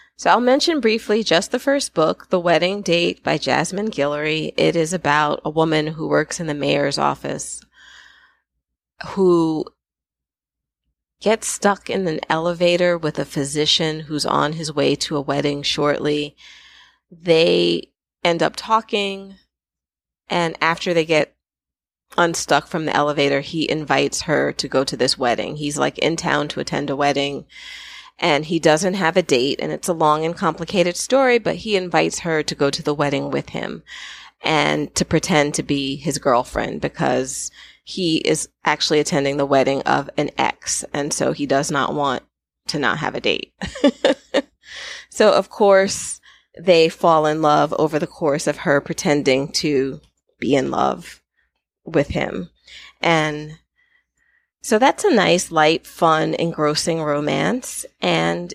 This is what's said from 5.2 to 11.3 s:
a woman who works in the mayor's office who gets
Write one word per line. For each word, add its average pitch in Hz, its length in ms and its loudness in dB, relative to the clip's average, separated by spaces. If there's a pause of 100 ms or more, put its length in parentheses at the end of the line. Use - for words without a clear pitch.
a 156 60 -4
woman 156 360 0
who 156 220 -6
works 147 320 0
in 165 80 -8
the 147 60 -4
mayor's 143 440 0
office 143 680 -4 (1400)
who 170 560 2 (1600)
gets 220 260 0